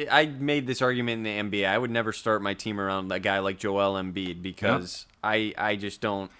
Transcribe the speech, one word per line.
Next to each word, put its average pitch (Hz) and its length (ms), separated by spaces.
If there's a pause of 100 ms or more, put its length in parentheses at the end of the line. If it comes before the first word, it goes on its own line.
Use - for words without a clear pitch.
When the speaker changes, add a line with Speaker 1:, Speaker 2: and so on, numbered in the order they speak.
(120)
Speaker 1:
I 156 140
made 143 400
this 127 160
argument 123 360
in 113 60
the 110 60
N 104 200
B 101 140
A. 95 60
I 104 80
would 123 120
never 113 220
start 107 300
my 101 120
team 104 240
around 95 320
a 92 80
guy 98 220
like 95 180
Joel 98 420
Embiid 90 420
because 92 680
Speaker 2:
Yep. - 160
Speaker 1:
I, 107 340
I 107 180
just 98 260
don't. 98 380